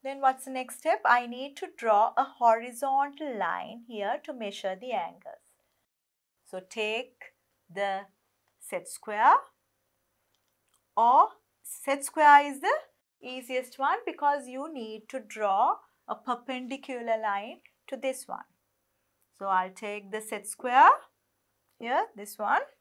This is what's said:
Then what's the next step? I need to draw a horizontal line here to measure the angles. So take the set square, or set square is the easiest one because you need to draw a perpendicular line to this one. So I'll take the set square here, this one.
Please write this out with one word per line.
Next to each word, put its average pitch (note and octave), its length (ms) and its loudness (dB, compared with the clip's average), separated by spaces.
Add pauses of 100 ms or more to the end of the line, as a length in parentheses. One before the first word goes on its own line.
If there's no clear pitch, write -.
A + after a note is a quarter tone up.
Then C#4 180 -8
what's C4 240 2
the C4+ 60 -12
next B3+ 260 -8
step? F#4 280 -2
I B3 200 4
need B3+ 320 -12
to F#4 180 -10
draw A3 400 2
a C4 80 2
horizontal C4+ 1120 0
line F#3+ 500 -6
here A3+ 360 -6
to D#4 80 -12
measure G3+ 480 -8
the B3 120 -10
angles. F3 680 -10 (880)
So F#3 240 -12
take A3+ 640 -8 (400)
the G3 280 -4 (600)
set - 260 -10
square, A3 460 4 (1600)
or B3 340 6 (340)
set C#4 420 -6
square D4 400 8
is C#4 160 -8
the G4+ 120 0 (480)
easiest B3+ 580 -8
one D4+ 260 0
because C#4+ 420 -2
you C4+ 240 -10
need A3 380 -12
to C4 100 -10
draw G#3+ 580 0 (300)
a G#3+ 80 -6
perpendicular B3+ 1040 -6
line G#3+ 360 -6 (300)
to C4 100 -10
this C4 300 -6
one. - 180 -12 (920)
So G3 80 -6
I'll F#3 240 0
take G3+ 400 -10
the G#3+ 100 -6
set G#3+ 260 -10
square C4 420 6 (920)
here, B3+ 260 0 (100)
this G#3 220 -16
one. A#3+ 240 0 (200)